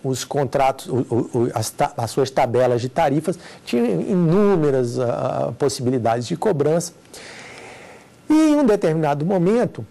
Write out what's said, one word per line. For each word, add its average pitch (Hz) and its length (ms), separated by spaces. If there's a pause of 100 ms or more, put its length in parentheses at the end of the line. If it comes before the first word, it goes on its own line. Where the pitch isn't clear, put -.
Os 131 220
contratos, 135 600
o, 143 100
o, 120 200 (180)
o, 123 200
as 110 160
ta-, - 240
as 117 160
suas 135 200
tabelas 123 500
de 123 80
tarifas 156 500 (260)
tinham 233 360
inúmeras, 165 1000
ah, 127 600
possibilidades 123 680
de 165 100
cobrança. 165 580 (1400)
E - 20
em 311 240
um 294 80
determinado 160 600
momento 190 640